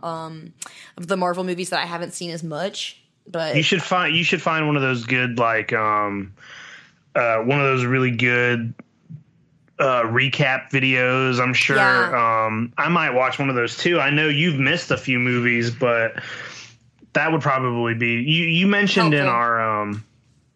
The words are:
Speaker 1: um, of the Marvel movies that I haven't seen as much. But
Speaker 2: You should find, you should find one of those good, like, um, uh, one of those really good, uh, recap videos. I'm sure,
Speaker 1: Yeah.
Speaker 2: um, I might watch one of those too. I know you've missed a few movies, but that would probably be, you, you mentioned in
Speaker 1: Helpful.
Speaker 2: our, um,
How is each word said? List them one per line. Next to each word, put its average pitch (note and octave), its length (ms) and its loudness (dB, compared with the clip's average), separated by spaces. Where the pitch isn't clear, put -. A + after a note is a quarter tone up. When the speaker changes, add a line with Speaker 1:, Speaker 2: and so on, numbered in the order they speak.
Speaker 1:
um, D#3+ 480 -12
of F3+ 80 -12
the G3 100 -2
Marvel F3+ 260 -2
movies F3+ 280 -4
that E3 100 -2
I F3 60 -4
haven't E3+ 260 -8
seen E3+ 200 -10
as D#3+ 100 -10
much. D#3 580 -8
But D#3+ 300 -2
Speaker 2:
You D#3 60 2
should F3+ 200 0
find, F3 320 0
you E3+ 100 0
should F3+ 180 0
find D#3+ 240 0
one D3 100 2
of C#3 60 0
those B2+ 240 -2
good, B2 320 0
like, A2+ 340 0
um, G#2 600 0
uh, A#2 240 2
one C3 220 2
of C#3 40 2
those C3 220 2
really B2+ 240 2
good, A#2+ 640 0
uh, C3 260 2
recap C3 680 0
videos. B2+ 680 2
I'm B2+ 140 0
sure, C#3 220 2
Speaker 1:
Yeah. A#2+ 680 2
Speaker 2:
um, A2 300 -2
I C#3+ 120 0
might E3 220 2
watch B2+ 280 2
one C#3 100 0
of C3 80 0
those A#2 200 -2
too. F3 220 2
I C#3 120 2
know D3+ 180 2
you've D3 300 2
missed C#3+ 320 0
a C3+ 60 0
few B2 220 -2
movies, A#2+ 520 0
but A#2 440 0
that D#3 180 2
would D#3+ 100 0
probably B2 520 0
be, A#2 280 0
you, D#3 220 0
you E3 220 2
mentioned G3 460 2
in C#3+ 120 2
Speaker 1:
Helpful. B2+ 120 2
Speaker 2:
our, A2+ 460 0
um, G#2 220 -6